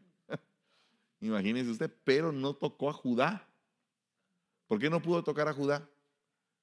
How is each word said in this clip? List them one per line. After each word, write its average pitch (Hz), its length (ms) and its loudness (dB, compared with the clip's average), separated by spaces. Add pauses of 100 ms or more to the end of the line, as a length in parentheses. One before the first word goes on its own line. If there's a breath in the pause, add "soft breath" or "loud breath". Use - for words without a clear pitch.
(280)
<laughs> - 920 -18
Imagínese 110 500 0
usted, 113 220 -4 (120)
pero 151 260 4
no 139 240 -2
tocó 143 340 -4
a 147 40 -2
Judá. 139 560 0 (1200)
¿Por 107 100 0
qué 131 100 0
no 165 140 0
pudo 170 220 0
tocar 147 240 0
a 156 40 0
Judá? 143 380 -2 (720)